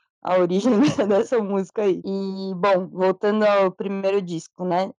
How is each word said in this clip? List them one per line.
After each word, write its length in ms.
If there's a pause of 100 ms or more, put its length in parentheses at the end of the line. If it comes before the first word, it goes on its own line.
(220)
a 160
origem 340
<laughs> 360
dessa 340
música 400
aí. 220
E, 500
bom, 340
voltando 560
ao 260
primeiro 520
disco, 420
né? 360